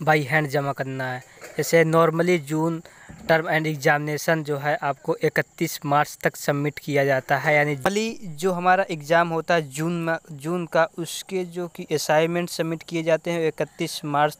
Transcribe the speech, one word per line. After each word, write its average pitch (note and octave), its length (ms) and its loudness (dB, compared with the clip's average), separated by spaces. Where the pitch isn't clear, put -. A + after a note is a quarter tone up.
by D#3 220 4
hand D3+ 220 0
जमा C#3 240 -2
करना C3 420 -6
है। B2+ 100 -10
जैसे E3 280 4
normally E3 540 4
जून D#3+ 420 -2
term D#3+ 160 4
and D#3 180 0
examination D3+ 800 0
जो D3 140 -2
है D3 240 0
आपको D3 420 -2
इकतीस - 640 -2
मार्च D3 380 2
तक E3 120 0
सबमिट C#3+ 440 -2
किया C#3+ 260 0
जाता C3+ 320 2
है, D3+ 180 2
यानी D3 200 2
normally G3+ 380 -2
जो E3+ 280 -2
हमारा F#3 400 2
एग्जाम E3 380 2
होता E3 240 0
है E3+ 160 4
जून D#3 220 -4
में, E3 260 -2
जून D#3+ 340 -4
का, E3 220 2
उसके F3+ 460 -6
जो F3 220 -8
कि F3+ 240 -12
असाइनमेंट E3 580 0
सबमिट E3 340 -4
किए E3 200 -6
जाते D#3+ 280 0
हैं E3 160 0
इकतीस D#3 580 -6
मार्च D3 340 0